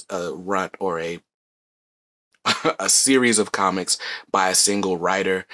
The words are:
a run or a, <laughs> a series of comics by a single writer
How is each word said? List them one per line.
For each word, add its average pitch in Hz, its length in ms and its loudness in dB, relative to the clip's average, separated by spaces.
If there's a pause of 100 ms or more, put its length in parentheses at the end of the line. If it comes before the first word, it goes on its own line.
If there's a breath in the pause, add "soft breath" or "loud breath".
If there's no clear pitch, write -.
a 87 240 -4
run 92 460 -4
or 87 200 -2
a, 85 200 -6 (1300)
<laughs> - 340 0
a 98 100 -2
series 123 500 4
of 98 140 -2
comics 95 440 0 (320 loud breath)
by 95 200 2
a 92 60 0
single 95 420 2
writer 92 560 0